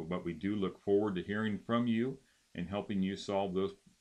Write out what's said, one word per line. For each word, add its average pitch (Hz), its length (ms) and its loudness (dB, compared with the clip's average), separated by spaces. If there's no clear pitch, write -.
but 87 160 -2
we 87 80 -2
do 92 220 -2
look 95 280 -2
forward 101 340 4
to 87 60 -2
hearing 104 360 -2
from 120 280 0
you 120 320 0
and 87 140 -6
helping 98 340 -2
you 95 140 0
solve 98 380 0
those 95 200 0